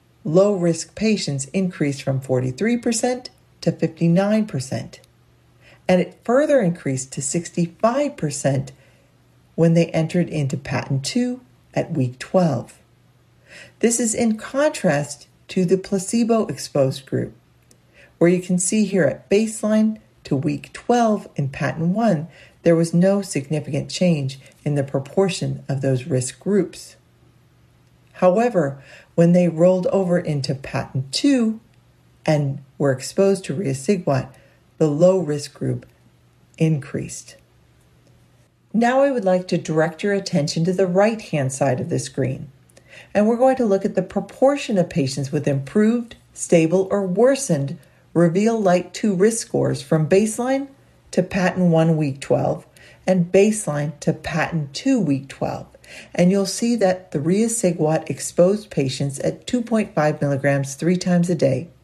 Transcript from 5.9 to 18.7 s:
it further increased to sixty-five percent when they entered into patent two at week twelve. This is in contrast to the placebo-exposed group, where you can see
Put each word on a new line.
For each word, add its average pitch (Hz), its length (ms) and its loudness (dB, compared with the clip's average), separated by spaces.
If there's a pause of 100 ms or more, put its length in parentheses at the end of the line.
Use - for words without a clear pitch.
it - 220 -8
further 277 360 4
increased 160 520 -4
to 143 100 -10
sixty-five 226 960 -2
percent 139 540 -4 (800)
when 165 180 4
they 170 140 4
entered 165 420 -2
into 147 300 -4
patent - 460 -4
two 247 360 -4 (340)
at 147 180 -4
week 127 260 -2
twelve. 156 600 0 (1000)
This 233 200 0
is 226 140 -2
in 220 240 0
contrast 202 920 -2 (200)
to 185 160 0
the 185 120 2
placebo-exposed 196 1300 -2
group, - 300 -6 (840)
where 170 120 4
you 180 100 2
can 180 180 -2
see 214 280 0